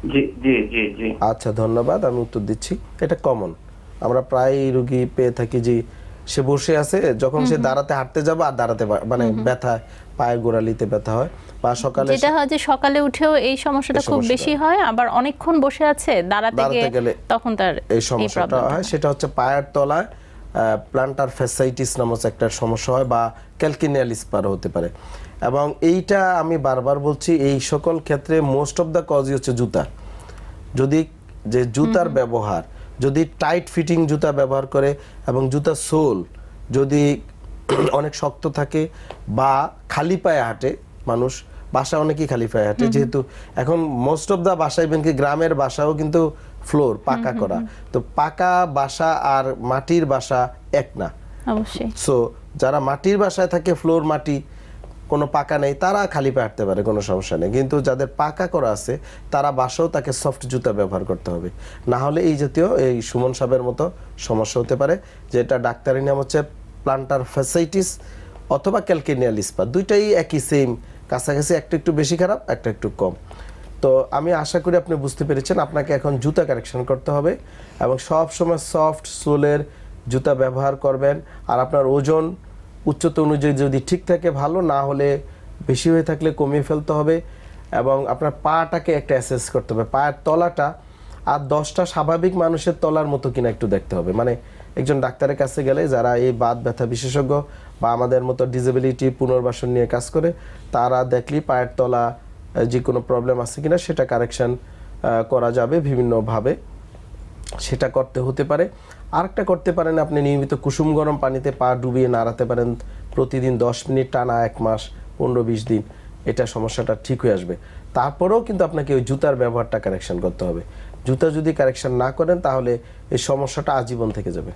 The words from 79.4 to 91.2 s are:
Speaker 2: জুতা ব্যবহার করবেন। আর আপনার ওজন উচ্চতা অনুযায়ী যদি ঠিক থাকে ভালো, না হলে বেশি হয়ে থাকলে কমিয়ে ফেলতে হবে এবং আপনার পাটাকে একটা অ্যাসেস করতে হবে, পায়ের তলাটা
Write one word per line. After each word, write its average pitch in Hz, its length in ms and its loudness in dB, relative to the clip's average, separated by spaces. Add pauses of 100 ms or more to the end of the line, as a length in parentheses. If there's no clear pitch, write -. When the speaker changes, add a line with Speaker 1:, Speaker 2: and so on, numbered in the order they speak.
Speaker 2:
জুতা 131 260 2
ব্যবহার 131 420 0
করবেন। 139 440 2 (280)
আর 120 120 2
আপনার 135 260 2
ওজন 156 480 2 (520)
উচ্চতা 156 360 2
অনুযায়ী 147 320 2
যদি 135 320 2
ঠিক 180 200 -2
থাকে 170 240 2
ভালো, 147 300 0
না 143 220 2
হলে 139 380 2 (460)
বেশি 135 240 2
হয়ে 165 120 4
থাকলে 156 280 0
কমিয়ে 143 320 0
ফেলতে 151 300 -2
হবে 151 280 2 (520)
এবং 135 340 2
আপনার 143 260 -2 (100)
পাটাকে 165 500 0
একটা 143 220 0
অ্যাসেস 123 360 -2
করতে - 240 -2
হবে, 113 100 0
পায়ের 139 300 0 (100)
তলাটা 165 500 0 (520)